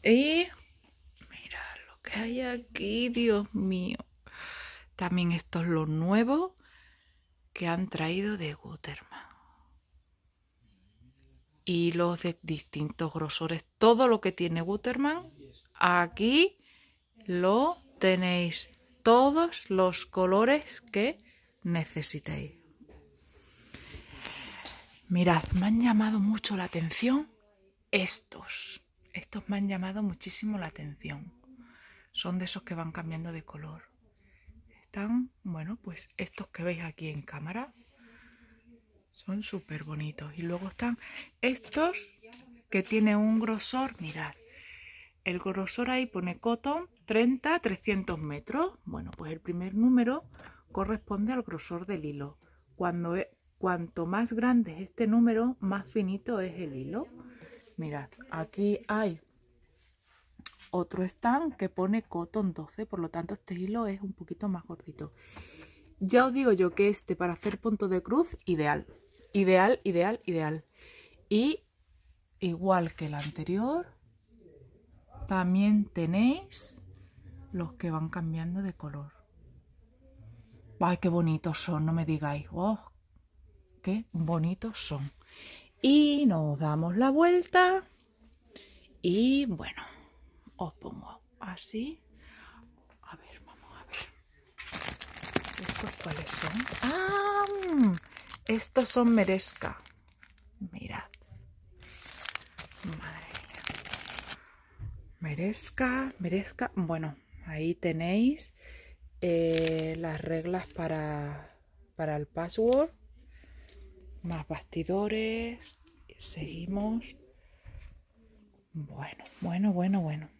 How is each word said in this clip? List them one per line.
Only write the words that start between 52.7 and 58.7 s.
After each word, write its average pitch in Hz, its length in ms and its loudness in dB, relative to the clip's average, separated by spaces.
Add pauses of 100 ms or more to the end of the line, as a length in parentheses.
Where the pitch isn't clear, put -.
Cuando 170 400 -2
e-, - 200 -4 (220)
cuanto 170 480 -2
más 214 280 -2
grande 233 400 4
es 185 160 -12
este 226 180 0
número, 233 520 4
más 196 280 -2
finito 196 520 -2
es 185 140 -4
el 160 220 -8
hilo. 156 320 -6 (720)
Mirad, 147 320 -8 (200)
aquí 196 580 0